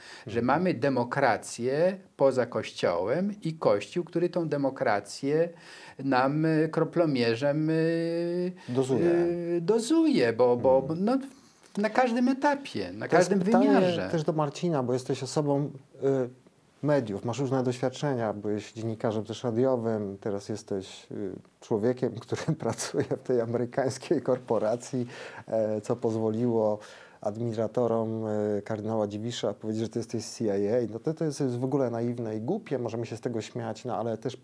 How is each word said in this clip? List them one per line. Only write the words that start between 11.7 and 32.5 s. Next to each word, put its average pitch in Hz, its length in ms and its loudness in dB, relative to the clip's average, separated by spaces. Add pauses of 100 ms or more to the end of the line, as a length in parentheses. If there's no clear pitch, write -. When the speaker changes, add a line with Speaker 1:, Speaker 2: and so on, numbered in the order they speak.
Speaker 1:
na 214 120 2
każdym 247 380 4
etapie, 277 640 0
na 113 160 -6
Speaker 2:
To 151 80 4
jest 175 120 6
Speaker 1:
każdym 196 180 2
Speaker 2:
pytanie 233 220 6
Speaker 1:
wymiarze. 185 440 4
Speaker 2:
też 160 120 2
do 170 80 0
Marcina, 151 500 0
bo 120 100 0
jesteś 127 300 -2
osobą, 143 480 0 (340)
y, 131 240 2 (540)
mediów. 117 420 2
Masz 117 140 -4
różne 131 240 0
doświadczenia, 127 720 0
byłeś 104 400 -4
dziennikarzem 110 520 -2
też 110 200 -8
radiowym, 113 760 0
teraz 101 280 -6
jesteś, 101 640 -8
y, 104 200 -6 (280)
człowiekiem, 120 580 0
<laughs> - 20 -10
który - 340 -4
pracuje - 500 -2
w - 180 -4
tej 123 180 0
amerykańskiej 120 840 -2
korporacji, 120 840 0 (420)
e, 107 320 0
co 123 160 -2
pozwoliło 110 840 0 (420)
admiratorom, 113 1080 -2
e, 104 360 0
kardynała 107 440 -2
Dziwisza 107 480 -4
powiedzieć, 110 280 -4
że 107 60 -2
ty 120 100 -6
jesteś 113 260 -6
z - 80 -12
C - 120 -6
I 107 40 0 (200)
A. 107 40 0 (200)
No 113 60 -8
to, 160 160 -4
to 165 100 -4
jest, 147 160 -4
jest 123 180 -2
w 123 60 -4
ogóle 131 260 0
naiwne 117 460 -4
i 107 40 -6
głupie, 143 380 -4